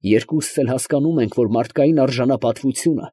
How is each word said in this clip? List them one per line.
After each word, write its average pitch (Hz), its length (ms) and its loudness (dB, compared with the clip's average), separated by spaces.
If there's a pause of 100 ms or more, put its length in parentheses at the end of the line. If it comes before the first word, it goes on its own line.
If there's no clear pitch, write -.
Երկուսս 113 560 0
էլ 123 100 0
հասկանում 147 500 0
ենք, 110 140 -2
որ 117 160 2
մարդկային 139 500 2
արժանապատվությունը 131 1120 0